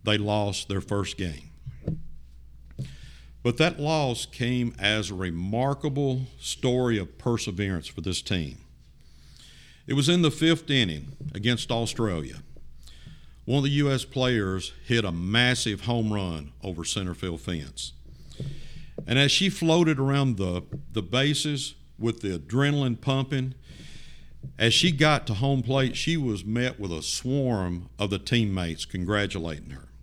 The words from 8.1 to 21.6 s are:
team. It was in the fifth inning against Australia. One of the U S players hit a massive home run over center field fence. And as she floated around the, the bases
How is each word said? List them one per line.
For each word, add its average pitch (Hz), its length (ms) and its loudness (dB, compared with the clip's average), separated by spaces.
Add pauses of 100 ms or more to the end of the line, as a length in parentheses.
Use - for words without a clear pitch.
team. 76 380 -2 (1300)
It - 100 -2
was 139 120 4
in 175 140 6
the 156 100 6
fifth 160 380 2
inning 82 480 2 (160)
against 113 360 0
Australia. 101 720 -2 (1000)
One 127 140 2
of 139 80 2
the 143 60 2
U 143 200 4
S 131 140 0
players 107 640 0 (140)
hit 117 180 4
a 92 80 0
massive 107 720 2
home 113 320 0
run 82 400 -4 (100)
over 85 220 -6
center 92 280 -4
field 82 280 -6
fence. 76 500 -6 (1120)
And 127 140 2
as 139 100 6
she 190 200 4
floated 160 500 4
around 135 380 4
the, 90 260 0 (300)
the 107 80 -2
bases 135 720 0 (240)